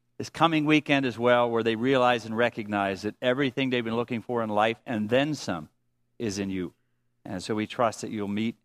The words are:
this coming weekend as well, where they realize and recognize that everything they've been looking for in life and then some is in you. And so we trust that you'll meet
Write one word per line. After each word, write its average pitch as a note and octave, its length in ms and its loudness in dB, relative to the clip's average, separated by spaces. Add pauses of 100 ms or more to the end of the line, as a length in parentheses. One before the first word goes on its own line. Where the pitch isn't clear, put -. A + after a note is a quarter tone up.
(180)
this - 100 -8
coming D#3 380 2
weekend D3 400 4
as A#2 120 -4
well, A#2+ 320 4
where A#2 120 0
they A2+ 140 2
realize B2 500 2
and A2 100 -6
recognize G#2 640 0
that G#2 220 -6
everything C3 480 0
they've B2 120 0
been A2+ 140 -4
looking A#2+ 240 -4
for A#2 220 -4
in G#2+ 80 -4
life G#2+ 340 2
and G#2+ 240 -4
then C#3 260 2
some E2+ 360 -8 (480)
is G2+ 200 -4
in G2 120 -4
you. F#2 240 -6 (540)
And F#2 140 -8
so A2+ 120 -4
we G#2+ 120 -2
trust A2+ 360 -2
that A2 80 -8
you'll G#2 180 -6
meet A2 360 -4